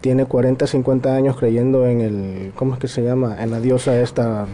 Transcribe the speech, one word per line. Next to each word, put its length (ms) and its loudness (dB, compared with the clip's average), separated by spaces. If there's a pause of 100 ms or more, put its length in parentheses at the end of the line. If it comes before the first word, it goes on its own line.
tiene 240 2
cuarenta, 440 2
cincuenta 480 0
años 200 2
creyendo 480 2
en 160 2
el, 540 -4
¿cómo 200 -2
es 40 -8
que 80 -6
se 160 -4
llama? 400 0
En 80 -2
la 80 -4
diosa 420 2
esta, 540 -2